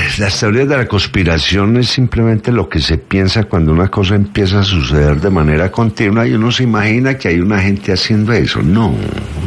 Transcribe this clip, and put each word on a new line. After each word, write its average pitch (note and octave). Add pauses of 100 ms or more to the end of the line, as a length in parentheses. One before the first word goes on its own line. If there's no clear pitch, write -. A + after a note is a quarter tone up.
(200)
las G2
teorías A#2+
de C#3+
la A#2
conspiración G2
es B2
simplemente A2+
lo A2+
que D#2+
se D#2
piensa G2
cuando D#2+
una F2
cosa G2+
empieza G2+
a -
suceder D2
de E2+
manera D#2
continua A2+
y B2+
uno A2+
se B2
imagina A2+
que A#2+
hay E2+
una G2+
gente G2
haciendo G#2+
eso. D#2
No, B2+ (520)